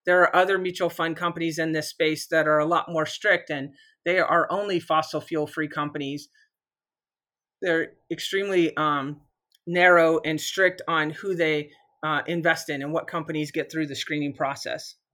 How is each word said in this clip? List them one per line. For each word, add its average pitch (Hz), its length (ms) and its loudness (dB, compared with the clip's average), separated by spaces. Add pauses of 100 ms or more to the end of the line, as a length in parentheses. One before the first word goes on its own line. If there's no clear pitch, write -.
There 180 160 6
are - 140 6
other 185 220 6
mutual 185 320 -2
fund 165 280 -4
companies 165 420 -4
in 160 140 0
this 151 160 -2
space 156 380 -2
that 160 200 2
are 151 120 4
a 151 60 2
lot 165 220 2
more 160 180 -2
strict, 180 440 0
and 143 220 -6 (340)
they 180 140 2
are 165 300 4
only 196 300 0
fossil 160 400 0
fuel 151 260 -4
free 151 220 -6
companies. 147 640 -6 (1300)
They're 165 320 0 (160)
extremely, 190 680 0
um, 147 440 -2 (460)
narrow 170 560 4
and 156 160 -2
strict 180 480 0
on 156 220 0
who 185 260 -6
they, 156 360 0 (300)
uh, 156 240 -2
invest 165 440 0
in 143 120 -6
and 147 120 -6
what 160 140 -4
companies 156 440 -6
get 156 180 -6
through 160 180 -4
the 139 80 -8
screening 147 380 -6
process. - 640 -6 (180)